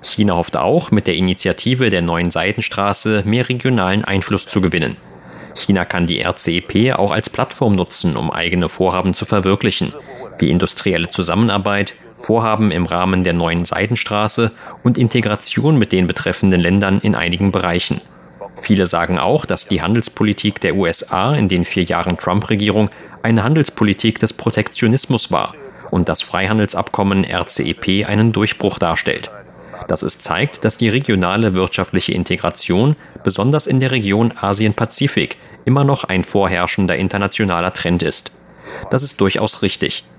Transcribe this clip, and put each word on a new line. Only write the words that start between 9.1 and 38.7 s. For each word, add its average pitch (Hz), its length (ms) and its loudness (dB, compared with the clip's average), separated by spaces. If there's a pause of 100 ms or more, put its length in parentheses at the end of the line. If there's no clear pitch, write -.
zu - 120 -4
verwirklichen, 101 680 0 (460)
wie - 100 4
industrielle 90 600 0
Zusammenarbeit, 101 840 0 (220)
Vorhaben 110 560 2
im 85 160 0
Rahmen 90 360 0
der 87 100 2
neuen 85 320 0
Seidenstraße 113 840 0 (300)
und 123 160 2
Integration 117 800 2
mit 104 140 2
den 92 160 4
betreffenden 92 540 2
Ländern 95 400 4
in 104 120 0
einigen 87 380 0
Bereichen. 87 500 -2 (580)
Viele 95 280 2
sagen 87 320 0
auch, 104 260 0
dass - 220 -4
die 90 160 0
Handelspolitik 104 800 0
der 85 140 0
U 95 120 2
S - 240 -4
A 113 240 2
in 113 120 2
den 90 160 2
vier 90 200 0
Jahren 85 340 0
Trump-Regierung 104 720 0 (320)
eine 113 220 2
Handelspolitik 113 720 0
des - 160 0
Protektionismus - 1000 0
war 64 220 -2 (380)
und 87 180 0
das - 140 -2
Freihandelsabkommen 98 1000 0
R 87 220 -2
C - 200 -2
E 76 100 -2
P 98 300 -2
einen 107 260 4
Durchbruch 104 480 0
darstellt. - 500 -2 (580)
Dass - 160 -2
es - 180 -4
zeigt, - 420 -2
dass - 140 0
die 117 120 2
regionale 104 680 2
wirtschaftliche 92 560 0
Integration, 90 840 0 (280)
besonders 123 420 0
in 131 140 2
der 131 100 2
Region 113 500 2
Asien-Pazifik, 107 1000 0 (280)
immer 139 180 4
noch 139 200 2
ein 92 200 0
vorherrschender 90 720 0
internationaler 92 760 0
Trend 87 300 0
ist. - 280 -4 (600)